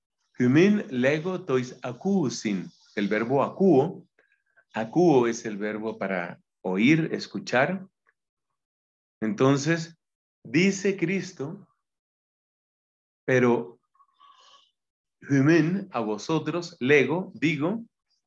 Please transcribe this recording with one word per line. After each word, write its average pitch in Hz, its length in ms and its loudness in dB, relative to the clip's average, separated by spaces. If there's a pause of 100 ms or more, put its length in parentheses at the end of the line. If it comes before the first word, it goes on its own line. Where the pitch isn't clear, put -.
(360)
humin 165 540 4
lego 156 540 -2
tois 127 400 -4
akusin, 123 840 -2 (280)
el 104 100 0
verbo 117 380 0
akuo, 165 600 2 (680)
akuo 120 540 4
es 113 180 -6
el 104 120 -8
verbo 107 380 -8
para 90 440 -6 (220)
oír, 117 500 2
escuchar. 123 760 -4 (1300)
Entonces, 139 760 0 (460)
dice 190 540 0
Cristo, 170 720 -8 (1600)
pero 123 540 2 (1500)
humin 156 640 4
a 123 80 -4
vosotros, 156 800 -6
lego, 143 540 2
digo, 165 520 -4 (400)